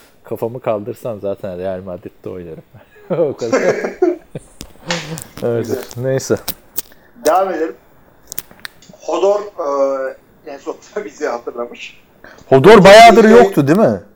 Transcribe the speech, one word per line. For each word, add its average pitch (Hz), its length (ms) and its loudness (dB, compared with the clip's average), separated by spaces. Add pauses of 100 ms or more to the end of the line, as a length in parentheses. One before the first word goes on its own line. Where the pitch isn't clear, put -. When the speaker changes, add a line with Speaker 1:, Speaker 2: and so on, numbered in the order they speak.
(240)
Speaker 1:
"Kafamı 120 360 -8
kaldırsam 110 600 -8
zaten 98 380 -10
Real 92 220 -8
Madrid'de 95 500 -16
oynarım." 92 320 -16 (480)
<laughs> 151 220 -2
O - 40 -10
kadar. 123 240 -4
Speaker 2:
<laughs> - 120 0 (1700)
Speaker 1:
Evet, 120 240 -4
Speaker 2:
Güzel. 120 180 -8 (120)
Speaker 1:
neyse. 127 400 -6 (920)
Speaker 2:
Devam 185 240 0
edelim. 165 260 -8 (1200)
Hodor, 190 400 -2
e, 139 1080 -8
en 139 80 -16
son 156 180 -14 (200)
<laughs> 202 80 -10
bizi - 220 -10
hatırlamış. 120 760 -12 (460)
Speaker 1:
Hodor 170 360 6
bayağıdır 220 400 10
Speaker 2:
Ee, 220 60 6
Speaker 1:
yoktu, 226 380 4
değil 165 100 2
mi? 175 220 0 (160)